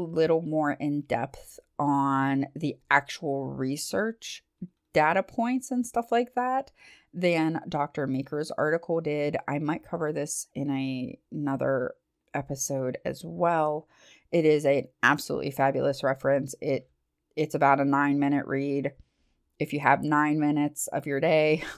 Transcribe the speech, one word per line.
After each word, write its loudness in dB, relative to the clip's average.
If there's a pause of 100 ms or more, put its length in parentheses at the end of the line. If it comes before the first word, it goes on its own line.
little 2
more 0
in -2
depth -6 (180)
on 2 (100)
the -4 (120)
actual 2
research -4 (480)
data 4
points -2
and 0
stuff -4
like 0
that -2 (420)
than 2
Doctor -2
Meeker's -4
article 0
did. -2 (120)
I -2
might -4
cover -4
this -6
in -6
a, -6 (120)
another -2 (380)
episode -4
as -6
well. 0 (420)
It 4
is 6
an 2 (160)
absolutely 0
fabulous 0
reference. 0
It, -4 (460)
it's -2
about 4
a 2
nine-minute 2
read. -2 (680)
If -4
you -2
have 4
nine 2
minutes 0
of -4
your -2
day, 4 (140)